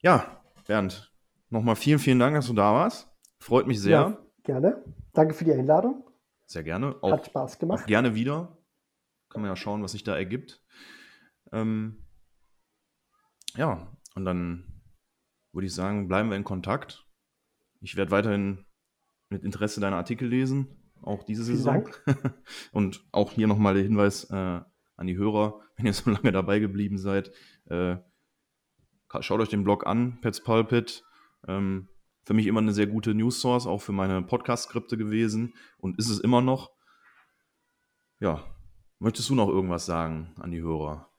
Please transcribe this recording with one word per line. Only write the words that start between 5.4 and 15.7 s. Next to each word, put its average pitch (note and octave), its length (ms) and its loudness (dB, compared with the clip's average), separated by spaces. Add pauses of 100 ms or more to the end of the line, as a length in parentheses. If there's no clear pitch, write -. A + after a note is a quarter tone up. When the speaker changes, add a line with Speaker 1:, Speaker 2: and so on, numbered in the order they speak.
Speaker 2:
die D#3+ 80 4
Einladung. D#3 520 2 (420)
Speaker 1:
Sehr E2 160 -10
gerne. F2+ 260 -4
Speaker 2:
Hat - 140 -8
Speaker 1:
Auch, - 220 2
Speaker 2:
Spaß - 340 -8
gemacht. - 240 -2
Speaker 1:
auch - 40 -12
gerne A2 280 2
wieder. D3 400 -4 (760)
Kann G#2+ 120 -8
man G2+ 80 -4
ja F2+ 60 -6
schauen, G#2 260 -6
was F2+ 100 -8
sich G#2 120 -12
da G2 120 -4
ergibt. F#2+ 460 -8 (880)
Ähm, A2 520 -4 (1500)
ja, G#2 320 -4 (260)
und F#2+ 100 -6
dann F2 400 -4 (880)
würde F#2 140 -4
ich F2+ 80 -8